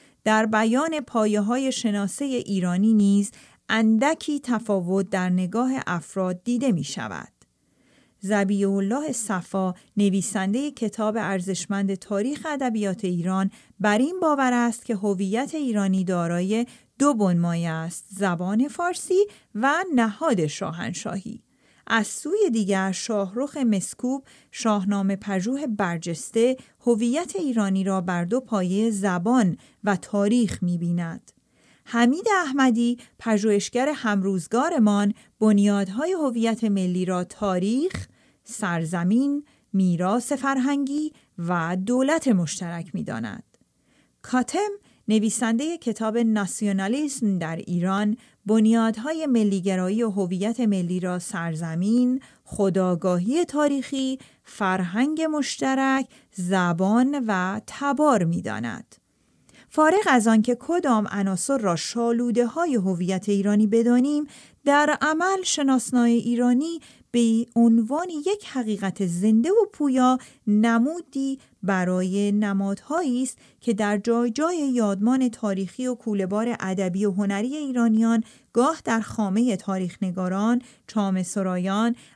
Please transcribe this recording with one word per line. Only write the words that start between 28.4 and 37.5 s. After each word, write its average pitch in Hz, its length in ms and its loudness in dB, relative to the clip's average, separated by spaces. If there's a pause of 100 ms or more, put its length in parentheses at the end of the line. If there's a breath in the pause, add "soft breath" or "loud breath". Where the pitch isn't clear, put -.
پایه 202 500 0
زبان 196 640 2 (280 loud breath)
و 202 120 2
تاریخ 208 640 0
می‌بیند. 170 720 -4 (560 soft breath)
حمید 240 380 2 (180)
احمدی، 247 540 2 (200 loud breath)
پژوهشگر 214 680 0
همروزگارمان، 208 1300 2 (260 soft breath)
بنیادهای 208 720 2
هویت 233 520 0
ملی 185 400 0
را 180 200 -2
تاریخ، 208 840 -2 (380 soft breath)